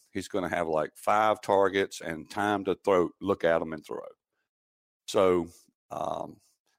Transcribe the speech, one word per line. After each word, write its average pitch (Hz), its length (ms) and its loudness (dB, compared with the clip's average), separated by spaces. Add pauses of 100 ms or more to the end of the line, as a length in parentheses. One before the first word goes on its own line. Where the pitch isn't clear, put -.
(100)
he's 95 180 -10
gonna 90 220 -4
have, 87 180 -2
like, 78 280 -2
five 107 440 2
targets 98 640 2
and 80 260 -10
time 104 360 -2
to 95 100 0 (100)
throw, 90 260 2 (120)
look 95 200 -2
at 82 200 2
'em 80 100 -8
and 76 120 -12
throw. - 160 -10 (1080)
So, 92 400 4 (440)
um, - 460 -8 (420)